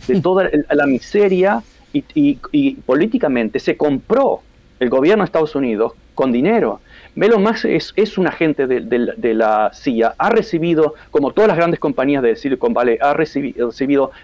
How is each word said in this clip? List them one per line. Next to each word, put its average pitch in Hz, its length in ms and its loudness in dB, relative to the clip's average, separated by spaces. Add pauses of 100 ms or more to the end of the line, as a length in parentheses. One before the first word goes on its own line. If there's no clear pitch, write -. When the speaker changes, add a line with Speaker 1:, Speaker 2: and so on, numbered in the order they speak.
Speaker 1:
de 127 80 2
Speaker 2:
Sí. 175 60 2
Speaker 1:
toda 185 260 2
el, 147 240 0
la 143 160 2
miseria 190 760 0 (320)
y, 143 100 -2 (100)
y, 143 260 2 (120)
y 139 240 0
políticamente 131 840 -2
se 156 180 -2
compró 196 640 0 (380)
el 127 100 0
gobierno 160 340 2
de - 40 -2
Estados 156 280 -2
Unidos 120 380 -2 (220)
con 131 160 0
dinero. 135 500 0 (340)
Elon 208 280 2
Musk 226 220 -2
es, - 300 -2
es 214 220 -2
un 180 100 0
agente 147 400 -2
de, 127 140 0
de, 120 340 -2
de 113 180 -2
la 107 400 0
cia, 113 440 -2
ha 175 120 0
recibido, 165 680 0 (160)
como 139 200 0
todas 214 160 2
las 180 80 2
grandes 170 240 0
compañías 139 420 -2
de 113 140 2
Silicon 131 380 -2
Valley, 117 260 0
ha 143 140 2
recibi-, 143 440 -4
recibido 135 540 0 (120)